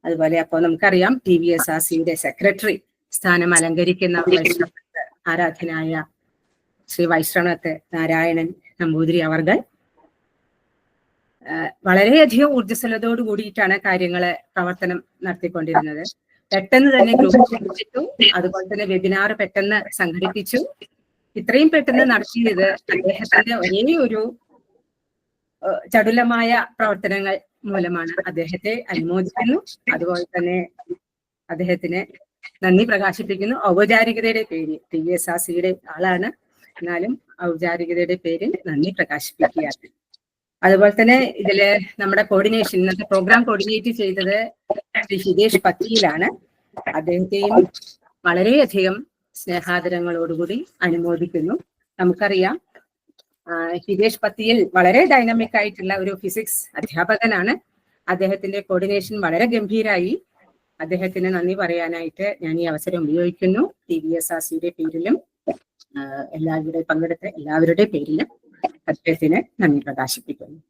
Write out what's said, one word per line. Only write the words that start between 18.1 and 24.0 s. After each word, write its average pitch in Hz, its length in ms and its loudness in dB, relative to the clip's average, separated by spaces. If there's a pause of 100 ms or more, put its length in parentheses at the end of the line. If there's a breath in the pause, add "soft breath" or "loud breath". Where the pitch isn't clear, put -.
അതുപോലെ 185 380 -4
തന്നെ 208 120 -4
വെബിനാർ 190 480 -2
പെട്ടെന്ന് 202 640 -4
സംഘടിപ്പിച്ചു. 190 680 -4 (720)
ഇത്രയും 247 340 4
പെട്ടെന്ന് 277 340 4
നടത്തിയത് 220 600 0
അദ്ദേഹത്തിന്റെ 196 920 0
ഒരേ 202 400 0
ഒരു, 233 400 -2 (1300)